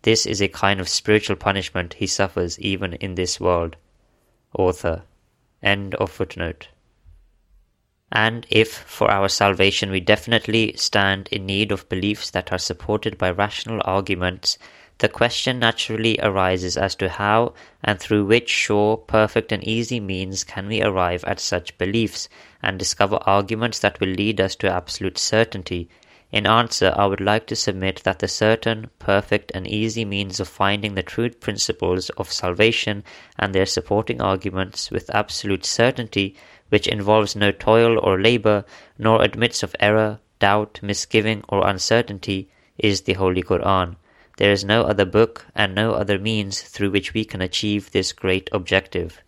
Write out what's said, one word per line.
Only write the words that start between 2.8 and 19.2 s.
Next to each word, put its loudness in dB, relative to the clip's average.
in -8
this -4
world. 0
Author. 0
End 0
of -2
footnote. -8
And 0
if, 4
for -4
our 2
salvation, 2
we 0
definitely 0
stand 0
in -6
need 0
of -6
beliefs -2
that -4
are -2
supported -4
by 0
rational -4
arguments, -2
the 2
question -2
naturally 0
arises 0
as 0
to -2
how 2
and 0
through 2
which 4
sure, 2
perfect, 0